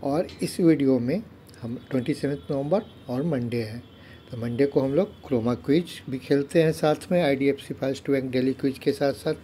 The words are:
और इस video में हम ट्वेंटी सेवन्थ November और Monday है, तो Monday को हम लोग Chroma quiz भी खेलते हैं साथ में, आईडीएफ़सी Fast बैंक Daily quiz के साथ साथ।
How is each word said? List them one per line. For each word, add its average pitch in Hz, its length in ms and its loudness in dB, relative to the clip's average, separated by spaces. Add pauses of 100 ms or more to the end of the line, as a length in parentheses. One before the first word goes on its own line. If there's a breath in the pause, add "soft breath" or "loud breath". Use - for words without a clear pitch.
और 147 240 0 (160)
इस - 160 -6
video 139 400 6
में 143 240 -2 (380)
हम 120 300 -10
ट्वेंटी 131 220 0
सेवन्थ 143 380 -4
November 147 300 0 (280)
और 127 140 -2
Monday 120 400 -2
है, 110 200 -10 (480 loud breath)
तो 123 60 -10
Monday 120 280 0
को 143 140 0
हम 135 140 0
लोग 190 340 0
Chroma 120 280 2
quiz 147 300 2 (240)
भी 131 80 -4
खेलते 143 460 2
हैं 160 80 4
साथ 151 400 0
में, 175 120 2
आईडीएफ़सी 139 500 0
Fast 131 360 -4
बैंक 135 220 0
Daily 127 220 2
quiz 135 260 -2
के 143 120 0
साथ 139 220 2
साथ। - 200 -4 (100)